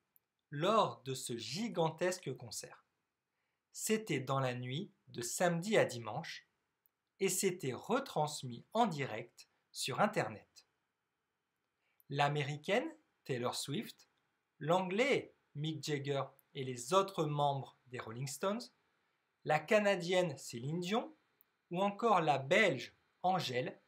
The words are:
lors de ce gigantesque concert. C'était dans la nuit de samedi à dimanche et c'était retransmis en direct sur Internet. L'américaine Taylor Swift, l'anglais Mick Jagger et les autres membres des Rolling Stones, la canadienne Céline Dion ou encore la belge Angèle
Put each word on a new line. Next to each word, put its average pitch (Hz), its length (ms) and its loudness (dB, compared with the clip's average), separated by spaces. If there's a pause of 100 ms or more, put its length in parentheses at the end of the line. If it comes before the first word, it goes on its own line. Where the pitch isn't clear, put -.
(480)
lors 165 540 2
de 131 100 -6
ce 127 240 -6
gigantesque 165 960 -2
concert. - 520 -14 (880)
C'était 214 480 0
dans 135 200 2
la 127 140 2
nuit 127 360 -6 (180)
de 123 120 -8
samedi 175 560 2
à 143 80 8
dimanche 120 640 -6 (720)
et 196 80 4
c'était 180 460 0
retransmis 147 1000 -2
en 233 140 4
direct 123 640 -6 (200)
sur - 300 -4
Internet. 135 460 0 (1600)
L'américaine 147 800 0 (340)
Taylor 120 300 -2
Swift, - 540 -8 (520)
l'anglais 185 720 2 (200)
Mick 147 300 -4
Jagger 139 380 -2 (320)
et 143 100 -6
les 127 300 -4
autres 190 320 4
membres 143 500 0 (120)
des 123 120 -10
Rolling 113 260 -8
Stones, 202 360 -2 (840)
la 151 160 2
canadienne 180 760 4
Céline 139 420 -6
Dion 196 340 -2 (560)
ou 175 120 -2
encore 202 400 4
la 147 160 4
belge 147 580 2 (260)
Angèle 160 640 0